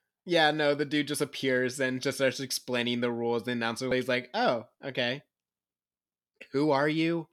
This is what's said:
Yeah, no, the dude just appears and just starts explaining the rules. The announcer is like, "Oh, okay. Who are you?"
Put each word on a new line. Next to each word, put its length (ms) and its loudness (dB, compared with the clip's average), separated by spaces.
Yeah, 220 6
no, 240 2
the 100 -2
dude 220 0
just 140 -4
appears 580 0
and 220 0
just 160 -2
starts 240 2
explaining 580 -2
the 120 0
rules. 320 -2
The 100 -4
announcer 400 -2
is 160 -2
like, 240 -2
"Oh, 340 0
okay. 400 -4
Who 200 2
are 180 4
you?" 420 0